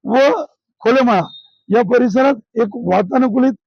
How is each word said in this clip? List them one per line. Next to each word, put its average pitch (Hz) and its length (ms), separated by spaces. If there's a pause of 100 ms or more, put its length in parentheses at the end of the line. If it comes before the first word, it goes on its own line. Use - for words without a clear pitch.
व 247 120 (640)
खोलेमाळा 233 420 (460)
या 220 200
परिसरात 247 720
एक 214 140 (100)
वातानुकूलित 240 680 (140)